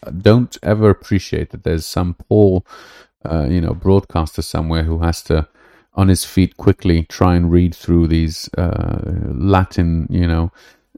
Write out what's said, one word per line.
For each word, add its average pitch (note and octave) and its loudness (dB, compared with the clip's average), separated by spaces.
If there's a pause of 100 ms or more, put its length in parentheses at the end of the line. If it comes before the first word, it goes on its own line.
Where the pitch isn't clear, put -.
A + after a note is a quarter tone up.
(180)
don't A2 2
ever G#2+ 2
appreciate F#2 -2
that - -18
there's E2 -2
some F2+ -4
poor, G2 2 (640)
uh, D#2 -2
you F2+ 0
know, E2 -2
broadcaster F2 -2
somewhere D#2+ -4
who E2 -2
has E2 -2
to D#2+ -2 (500)
on F#2+ 2
his F#2 4
feet - 0
quickly, E2+ 2
try F2+ 0
and F2 2
read F2 2
through E2+ 0
these, D#2+ -2
uh, E2 -4 (320)
Latin, E2+ 0
you F2+ 0
know, E2 0 (460)